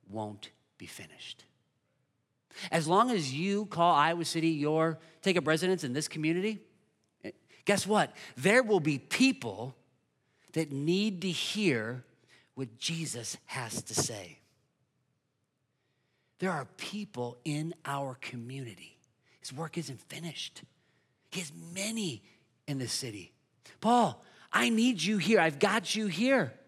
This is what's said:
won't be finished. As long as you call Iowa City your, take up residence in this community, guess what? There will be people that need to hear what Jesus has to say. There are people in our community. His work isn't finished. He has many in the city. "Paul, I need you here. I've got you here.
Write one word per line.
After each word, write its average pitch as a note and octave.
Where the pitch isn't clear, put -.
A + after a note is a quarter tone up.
won't G#2+
be -
finished. -
As D#3
long A3
as D3+
you G3+
call E3+
Iowa D#3+
City E3
your, D#3
take F#3+
up D#3+
residence D#3+
in C3
this D3
community, F3+
guess G3
what? F#3+
There G3+
will G#3
be D3
people B2
that D#3+
need F3
to F#3+
hear B2+
what A#2+
Jesus B2
has A#2
to A2
say. G2
There F#3
are C#3+
people B2+
in D#3
our C#3
community. A#2+
His -
work D3+
isn't C3
finished. -
He -
has D3+
many F3
in C#3+
the B2+
city. G#2
"Paul, A3
I A#3+
need A3+
you G3+
here. F#3+
I've D#3+
got G3+
you A3
here. G3+